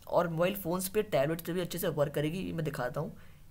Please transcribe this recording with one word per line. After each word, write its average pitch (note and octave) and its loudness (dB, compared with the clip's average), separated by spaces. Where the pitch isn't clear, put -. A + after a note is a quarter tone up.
और E3+ 4
मोबाइल E3+ 2
फ़ोन्स F3+ -2
पे, G#3+ 2
टैबलेट्स D#3+ 2
पे E3 -4
भी F#3 0
अच्छे F3 -4
से F#3 0
वर्क D3+ 2
करेगी। D#3 0
ये F3 -4
मैं E3 -2
दिखाता C3+ -2
हूँ, G3+ -6